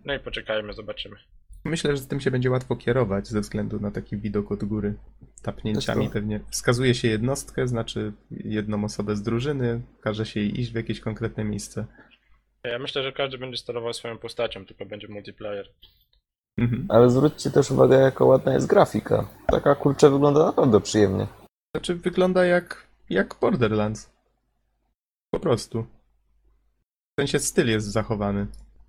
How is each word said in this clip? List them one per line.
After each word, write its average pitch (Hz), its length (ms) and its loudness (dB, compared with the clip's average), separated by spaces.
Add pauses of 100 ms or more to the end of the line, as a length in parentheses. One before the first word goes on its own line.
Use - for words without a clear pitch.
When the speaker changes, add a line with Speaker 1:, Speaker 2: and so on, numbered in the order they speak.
Speaker 1:
no 139 80 -4
i 135 60 -6
poczekajmy, 107 540 -6
zobaczymy. 104 420 -12 (500)
Speaker 2:
Myślę, 156 260 -2
że 143 60 0
z 131 100 -10
tym 143 120 -4
się 131 120 -2
będzie 127 200 0
łatwo 127 240 -2
kierować 107 520 0
ze 107 140 -2
względu 104 380 -6
na 101 120 -4
taki 107 260 -8
widok 104 340 -4
od 101 120 -4
góry. 104 300 -2 (500)
Tapnięciami - 380 -4 (200)
Speaker 3:
Zresztą 104 120 -2
Speaker 2:
pewnie 107 260 -4 (100)
wskazuje 123 460 2
się 123 120 -2
jednostkę, 127 600 -2
znaczy 110 460 -4 (180)
jedną 107 520 -4
osobę 104 320 -4
z 104 80 -4
drużyny, 120 580 -2 (200)
każe 107 240 -4
się - 140 -6
jej 104 200 -2
iść 120 120 -4
w - 40 -14
jakieś 113 240 -4
konkretne 110 440 -6
miejsce. 104 420 -6 (760)
Speaker 1:
Ja 120 160 -6
myślę, 139 240 -4
że 135 80 -4
każdy 135 260 -4
będzie 123 200 -10
sterował 117 360 -6
swoją 117 240 -10
postacią, 110 480 -6
tylko - 200 -16
będzie 104 220 -14
multiplayer. 104 640 -12 (840)
Speaker 2:
Mhm. 120 320 -2
Speaker 3:
Ale 117 200 8
zwróćcie 135 420 2
też 139 200 2
uwagę, 131 240 6
jaka 131 300 4
ładna 131 280 4
jest 135 140 2
grafika. 107 600 2 (180)
Taka, - 280 4
kurczę, 143 340 6
wygląda 143 360 4
naprawdę 113 360 4
przyjemnie. 101 460 2 (480)
Speaker 2:
Znaczy, - 200 -4
wygląda 180 500 2
jak, 175 420 0 (220)
jak 190 320 0
Borderlands. 110 720 0 (1200)
Po - 60 -4
prostu. 117 440 -2 (1300)
W 143 40 -2
sensie 139 180 0
styl - 300 0
jest 107 180 0
zachowany. 101 600 -2 (420)